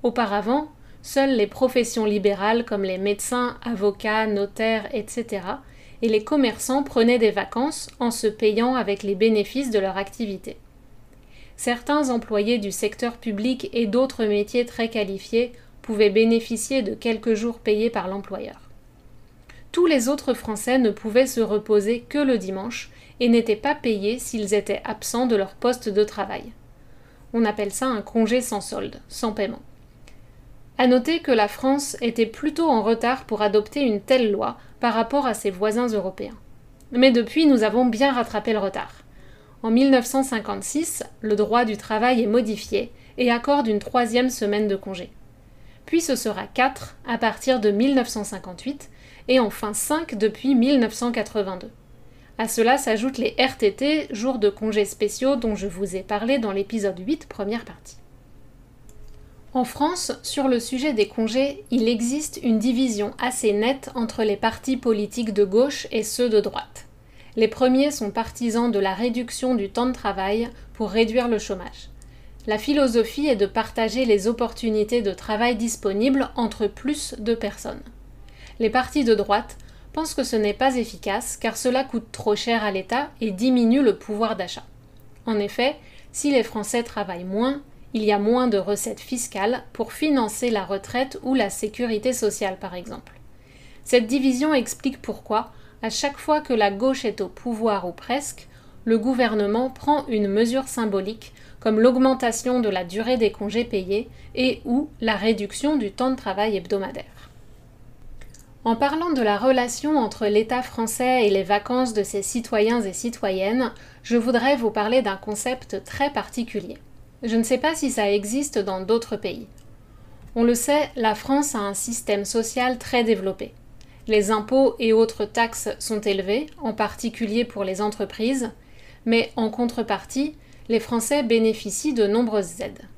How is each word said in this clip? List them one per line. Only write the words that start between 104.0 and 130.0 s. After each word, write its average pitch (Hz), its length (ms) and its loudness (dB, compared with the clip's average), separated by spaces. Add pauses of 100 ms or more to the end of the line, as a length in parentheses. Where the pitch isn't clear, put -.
et 254 300 0
ou 277 240 0 (100)
la 220 160 0
réduction 214 640 0
du 208 140 -2
temps 254 200 0
de 262 60 -2
travail 208 400 -2
hebdomadaire. 185 480 -4 (1600)
En 233 100 2
parlant 311 360 0
de 262 100 0
la 208 160 2
relation 254 580 2
entre 220 300 0
l'État 220 380 2
français 247 640 2
et - 20 6
les 190 140 2
vacances 226 500 0
de 214 80 0
ses 196 220 -4
citoyens 226 580 0
et 196 120 -4
citoyennes, 220 800 -2 (300)
je 233 160 0
voudrais 240 380 2
vous 233 160 0
parler 220 320 2
d'un 196 140 -2
concept 214 640 -6
très - 260 -2
particulier. 214 680 -6 (440)
Je 226 140 -2
ne 226 80 4
sais 247 160 2
pas 311 160 0
si 277 160 -2
ça 202 200 0
existe 214 460 -2
dans 190 240 -2
d'autres 226 360 -2
pays. - 300 -8 (880)
On 233 80 2
le 240 120 6
sait, 285 400 0
la 220 180 0
France 277 400 0
a 226 60 -2
un 202 160 -4
système 208 500 -4
social 240 540 -2
très 240 240 0
développé. 190 500 0 (540)
Les 214 240 4
impôts 240 480 4
et 226 140 4
autres 220 320 2
taxes 226 440 -2 (100)
sont 214 220 -4
élevés, 202 460 0 (120)
en 233 140 -4
particulier 233 720 -2
pour 208 180 -8
les 190 180 -4
entreprises, 220 720 -2 (540)
mais 226 300 2
en 226 140 0
contrepartie, 240 840 -4 (340)